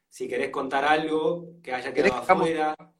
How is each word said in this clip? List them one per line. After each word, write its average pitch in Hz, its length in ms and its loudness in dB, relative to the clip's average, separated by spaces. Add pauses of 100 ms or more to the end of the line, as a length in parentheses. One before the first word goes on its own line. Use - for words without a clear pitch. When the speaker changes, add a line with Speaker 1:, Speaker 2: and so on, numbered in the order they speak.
Speaker 1:
Si - 180 -10
querés 135 220 -4
contar 139 360 -2
algo 160 760 0
que 127 120 -8
haya 127 200 -6
Speaker 2:
¿Querés 160 180 4
Speaker 1:
quedado - 140 -4
Speaker 2:
que 180 60 6
hagamos 170 180 4
Speaker 1:
afuera. 156 500 -4